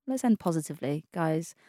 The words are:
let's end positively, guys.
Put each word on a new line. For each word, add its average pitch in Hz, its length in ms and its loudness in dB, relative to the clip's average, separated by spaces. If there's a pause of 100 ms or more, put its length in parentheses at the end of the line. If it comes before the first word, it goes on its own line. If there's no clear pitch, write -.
let's 262 160 -4
end 233 160 6
positively, 151 760 -2
guys. 165 400 0 (140)